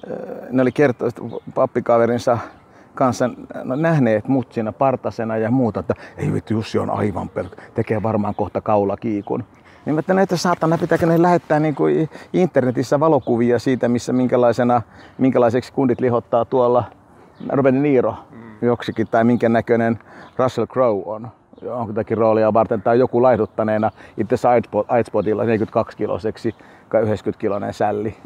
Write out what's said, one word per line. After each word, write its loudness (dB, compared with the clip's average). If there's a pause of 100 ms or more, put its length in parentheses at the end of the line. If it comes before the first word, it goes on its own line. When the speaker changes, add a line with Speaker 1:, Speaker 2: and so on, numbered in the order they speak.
Speaker 1:
ö, -10 (340)
ne 0
oli 2
kertonut -2 (120)
pappikaverinsa 2 (580)
kanssa, 0 (340)
no, -6
nähneet 2
mut -2
siinä -4
partasena -2
ja -2
muuta, 0
että -4 (240)
"Ei -4
vittu, -4
Jussi -4
on -4
aivan -4
pelk-, -10 (160)
tekee -2
varmaan -2
kohta -6
kaulakiikun." -2 (420)
Niin -2
mä -2
ajattelin, 0
että -2
saatana, 0
pitääkö 0
ne 4
lähettää 2
niinku 0
i-, 0 (240)
internetissä 0
valokuvia 2
siitä, 0
missä -2
minkälaisena, 2 (360)
minkälaiseksi 2
kundit 0
lihottaa 0
tuolla 2 (640)
Robert 2
De 0
Niro 2 (160)
Speaker 2:
Mm. -6
Speaker 1:
joksikin -2
tai 4
minkä 4
näköinen 2 (380)
Russell 0
Crowe 0
on -10 (680)
jonkin -2
roolia 4
varten 2
tai 2
joku 2
laihduttaneena 0 (260)
itse -2
asiassa 2
Aidspot-, 0
Aidspotilla 0
neljäkymmentäkaksi-kiloseksi -4 (340)
kai 2
yhdeksänkymmentä-kilonen -4
sälli. -4